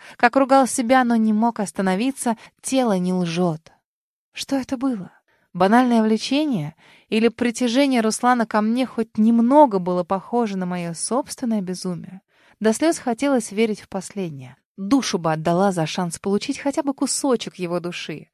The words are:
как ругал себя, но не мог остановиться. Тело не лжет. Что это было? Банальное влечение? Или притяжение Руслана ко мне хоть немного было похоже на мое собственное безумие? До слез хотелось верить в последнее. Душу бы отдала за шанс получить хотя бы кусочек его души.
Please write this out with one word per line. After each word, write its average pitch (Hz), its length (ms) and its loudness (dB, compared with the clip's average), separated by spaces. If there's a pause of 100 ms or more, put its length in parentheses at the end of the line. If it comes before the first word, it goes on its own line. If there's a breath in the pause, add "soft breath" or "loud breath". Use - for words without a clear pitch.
(180 loud breath)
как 240 180 4
ругал 269 320 4
себя, 254 380 2
но 233 100 2
не 220 160 2
мог 220 300 0
остановиться. 202 760 -2 (260 loud breath)
Тело 240 360 0
не 180 160 -2
лжет. 170 580 -2 (600)
Что - 240 -6
это 262 180 -6
было? 233 360 -4 (420)
Банальное 226 500 4
влечение? 220 720 -2 (320 soft breath)
Или 220 220 2
притяжение 247 720 0
Руслана 233 440 0
ко 220 140 -2
мне 233 260 0
хоть - 320 -6
немного 233 640 6
было 180 240 -2
похоже 202 540 -2
на 185 80 -4
мое 180 280 -6
собственное 226 680 -4
безумие? 180 600 -8 (380 soft breath)
До 220 140 2
слез 311 260 0
хотелось 247 540 -2
верить 214 260 0
в - 80 -20
последнее. 156 720 -10 (180)
Душу 208 420 0
бы 165 140 -2
отдала 170 400 2
за 175 140 -2
шанс 175 340 -6
получить 208 400 -4
хотя 294 240 -4
бы 277 100 -2
кусочек 254 640 -2
его 175 240 -4
души. 165 540 -10